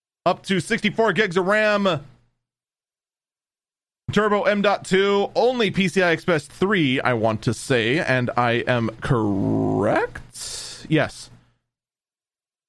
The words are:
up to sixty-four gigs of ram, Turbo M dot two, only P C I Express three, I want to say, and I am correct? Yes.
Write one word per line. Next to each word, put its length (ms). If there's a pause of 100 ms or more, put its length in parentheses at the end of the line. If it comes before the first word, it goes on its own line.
(240)
up 200
to 160
sixty-four 520
gigs 240
of 100
ram, 600 (2000)
Turbo 320
M 180
dot 220
two, 500
only 380
P 160
C 120
I 120
Express 340
three, 540
I 140
want 280
to 100
say, 460
and 380
I 320
am 220 (100)
correct? 1900
Yes. 420 (1400)